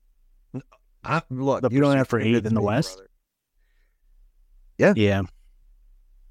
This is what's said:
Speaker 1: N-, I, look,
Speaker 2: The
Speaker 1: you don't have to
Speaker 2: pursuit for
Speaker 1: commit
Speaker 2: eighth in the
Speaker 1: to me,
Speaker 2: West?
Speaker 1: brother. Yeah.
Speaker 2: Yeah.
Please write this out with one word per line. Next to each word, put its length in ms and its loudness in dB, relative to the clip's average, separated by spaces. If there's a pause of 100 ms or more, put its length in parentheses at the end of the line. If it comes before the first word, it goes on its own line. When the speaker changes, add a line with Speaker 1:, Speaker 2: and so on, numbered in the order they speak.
(540)
Speaker 1:
N-, 80 -12 (420)
I, 280 -4
look, 320 -4
Speaker 2:
The 80 0
Speaker 1:
you 100 2
don't 160 2
have 80 2
to 120 -4
Speaker 2:
pursuit 20 0
for 0 -
Speaker 1:
commit 180 0
Speaker 2:
eighth 80 -2
in 80 -2
the 60 0
Speaker 1:
to 60 0
me, 20 -2
Speaker 2:
West? 300 -4
Speaker 1:
brother. 120 -20 (1700)
Yeah. 180 4
Speaker 2:
Yeah. 260 2 (1080)